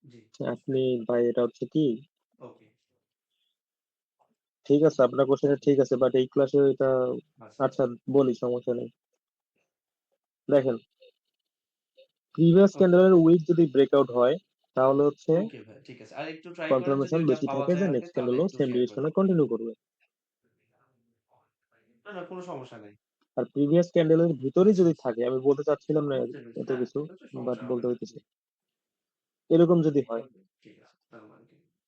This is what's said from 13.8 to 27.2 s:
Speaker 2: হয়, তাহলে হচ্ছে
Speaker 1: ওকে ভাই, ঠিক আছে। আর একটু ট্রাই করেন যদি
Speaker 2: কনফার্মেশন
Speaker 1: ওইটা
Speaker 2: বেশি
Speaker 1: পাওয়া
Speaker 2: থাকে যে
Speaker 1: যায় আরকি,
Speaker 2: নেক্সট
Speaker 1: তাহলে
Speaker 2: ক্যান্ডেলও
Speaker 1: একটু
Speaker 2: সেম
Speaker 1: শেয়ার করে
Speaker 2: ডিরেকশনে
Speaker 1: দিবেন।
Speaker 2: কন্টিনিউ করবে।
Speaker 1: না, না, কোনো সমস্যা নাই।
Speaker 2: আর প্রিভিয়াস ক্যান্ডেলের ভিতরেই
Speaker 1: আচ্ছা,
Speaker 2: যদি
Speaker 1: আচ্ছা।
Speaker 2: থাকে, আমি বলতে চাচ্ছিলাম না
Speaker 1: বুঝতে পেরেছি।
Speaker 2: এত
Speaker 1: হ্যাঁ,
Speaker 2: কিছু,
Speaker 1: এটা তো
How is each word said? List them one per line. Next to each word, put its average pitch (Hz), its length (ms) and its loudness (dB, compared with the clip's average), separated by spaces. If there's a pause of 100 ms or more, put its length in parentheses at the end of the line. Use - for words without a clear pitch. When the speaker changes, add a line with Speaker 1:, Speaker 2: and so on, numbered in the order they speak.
Speaker 2:
হয়, 123 240 2 (420)
তাহলে 135 260 2
হচ্ছে 147 300 -2
Speaker 1:
ওকে 185 260 -4
ভাই, - 220 -20
ঠিক - 180 -20
আছে। - 160 -20
আর 151 120 -12
একটু 160 220 -18
ট্রাই 170 200 -12
করেন 135 260 0
যদি 139 180 -4
Speaker 2:
কনফার্মেশন - 0 -
Speaker 1:
ওইটা 165 140 0
Speaker 2:
বেশি 127 180 -2
Speaker 1:
পাওয়া 139 200 -6
Speaker 2:
থাকে 175 60 -2
যে 180 40 2
Speaker 1:
যায় 190 100 -2
আরকি, 165 60 -2
Speaker 2:
নেক্সট 127 200 -6
Speaker 1:
তাহলে 123 220 -4
Speaker 2:
ক্যান্ডেলও - 20 -2
Speaker 1:
একটু 175 180 -2
Speaker 2:
সেম 135 160 -2
Speaker 1:
শেয়ার 123 120 -2
করে 123 60 2
Speaker 2:
ডিরেকশনে 120 120 -10
Speaker 1:
দিবেন। 156 140 -4
Speaker 2:
কন্টিনিউ 185 340 2
করবে। 113 240 -6 (2250)
Speaker 1:
না, 208 60 -18
না, 180 140 -12
কোনো 180 180 -16
সমস্যা 127 340 -16
নাই। 104 160 -20 (440)
Speaker 2:
আর 120 80 -4
প্রিভিয়াস 160 440 0
ক্যান্ডেলের 165 460 2
ভিতরেই 180 400 2
Speaker 1:
আচ্ছা, - 20 -2
Speaker 2:
যদি 170 160 4
Speaker 1:
আচ্ছা। - 60 -8
Speaker 2:
থাকে, 117 240 -6
আমি 127 160 -4
বলতে 139 240 0
চাচ্ছিলাম 151 420 -2
না 139 100 -4
Speaker 1:
বুঝতে 123 180 -6
পেরেছি। 117 260 -18
Speaker 2:
এত - 100 -10
Speaker 1:
হ্যাঁ, 127 80 -2
Speaker 2:
কিছু, 123 220 -6
Speaker 1:
এটা 165 160 -12
তো - 100 -20 (120)